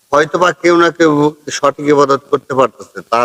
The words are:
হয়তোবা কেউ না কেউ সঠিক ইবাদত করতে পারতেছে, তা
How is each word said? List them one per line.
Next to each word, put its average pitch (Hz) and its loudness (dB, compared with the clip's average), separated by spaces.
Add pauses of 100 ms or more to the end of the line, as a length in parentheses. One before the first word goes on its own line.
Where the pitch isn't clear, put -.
(120)
হয়তোবা 160 0 (140)
কেউ 175 2
না 170 2 (100)
কেউ 160 2 (460)
সঠিক 143 -4
ইবাদত 139 0
করতে 139 -4
পারতেছে, 117 -4 (120)
তা 117 0